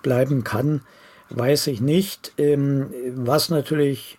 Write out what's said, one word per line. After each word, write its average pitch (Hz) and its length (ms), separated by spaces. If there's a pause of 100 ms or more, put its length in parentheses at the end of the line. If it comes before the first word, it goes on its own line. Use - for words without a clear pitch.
bleiben 131 440
kann, 139 360 (500)
weiß 135 360
ich 120 140
nicht. 170 560
Ähm, 139 560 (220)
was 131 340
natürlich, 147 680